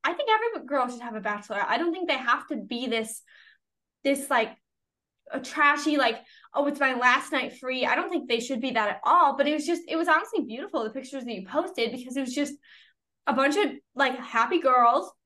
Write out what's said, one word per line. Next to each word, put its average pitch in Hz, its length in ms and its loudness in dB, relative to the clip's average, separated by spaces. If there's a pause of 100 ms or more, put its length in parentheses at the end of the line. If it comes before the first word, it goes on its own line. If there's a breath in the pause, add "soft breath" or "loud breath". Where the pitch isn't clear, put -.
I 302 120 0
think 523 140 -4
every 440 380 0
girl 262 220 0
should 240 140 -10
have 233 120 -10
a 214 60 -6
bachelorette. 208 480 -4
I 233 100 0
don't 339 140 0
think 349 160 -4
they 277 80 2
have 254 320 0
to 285 80 -4
be 240 320 -6
this, 220 340 -4 (800 soft breath)
this, 277 260 0
like, 226 220 0 (840)
a 269 60 -6
trashy, 294 580 2
like, 233 200 2 (360 soft breath)
"Oh, 285 140 2
it's 285 140 -2
my 262 140 2
last 247 360 4
night 254 280 -2
free." 254 280 -2
I 233 80 2
don't 339 160 -2
think - 180 -4
they 233 120 2
should 254 200 -4
be 262 120 -4
that 214 160 2
at - 160 -4
all, 285 320 6
but 277 100 2
it 302 60 2
was 302 120 -2
just, 339 220 -2
it - 80 -4
was 339 140 0
honestly 339 360 2
beautiful, 269 380 -6
the 214 80 -4
pictures 262 340 -10
that 240 80 -8
you 190 140 -10
posted, 269 460 -2
because 254 240 -10
it 277 60 0
was 247 120 -6
just 285 200 -2 (760 soft breath)
a 277 40 0
bunch 269 240 2
of, 403 140 2 (240)
like, 254 240 0
happy 240 400 0
girls 254 500 4 (180)